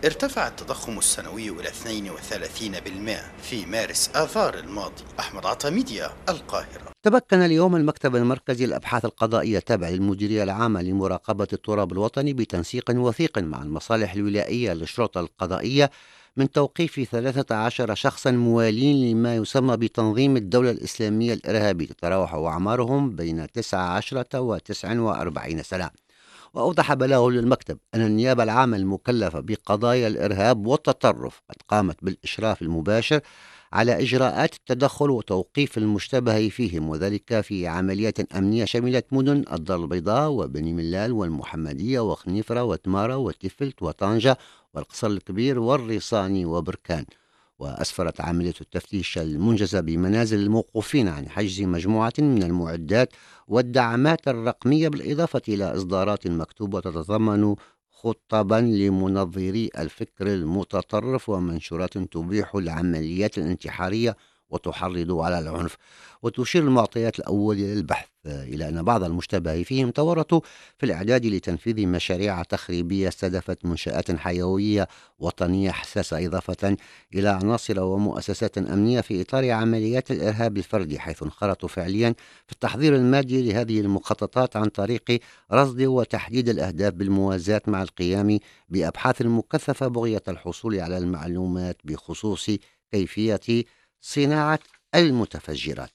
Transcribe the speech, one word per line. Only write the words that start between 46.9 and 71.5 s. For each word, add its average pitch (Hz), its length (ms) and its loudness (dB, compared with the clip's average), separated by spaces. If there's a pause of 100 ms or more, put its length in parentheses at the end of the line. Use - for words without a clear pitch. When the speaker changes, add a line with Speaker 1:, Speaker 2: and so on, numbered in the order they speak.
Speaker 2:
وأسفرت 78 600 -6
عملية 85 400 -2
التفتيش - 560 -6
المنجزة 92 600 0
بمنازل 95 600 0
الموقوفين 110 680 0
عن 73 220 -6
حجز 95 320 -4
مجموعة 98 580 0
من 135 240 4
المعدات 85 720 0 (340)
والدعامات 123 800 2
الرقمية، 127 600 2
بالإضافة 147 600 -2
إلى 98 300 0
إصدارات 95 500 0
مكتوبة 92 520 -4
تتضمن 104 760 2 (340)
خطباً 110 680 0
لمنظري 98 1200 2
الفكر - 500 -6
المتطرف 101 1000 -2
ومنشورات 87 680 -4
تبيح 90 580 -4
العمليات 85 840 -2
الانتحارية 92 800 -2 (320)
وتحرض 87 640 -4
على 87 280 0
العنف. 82 360 -6 (480)
وتشير 123 400 0
المعطيات 117 560 2
الأولية 101 540 0
للبحث 92 340 -4 (180)
إلى 71 440 -8
أن 82 140 -4
بعض 107 200 2
المشتبه 85 600 -2
فيهم 131 280 -2
تورطوا 160 500 2 (360)
في - 80 -4
الإعداد 110 400 2
لتنفيذ 101 600 0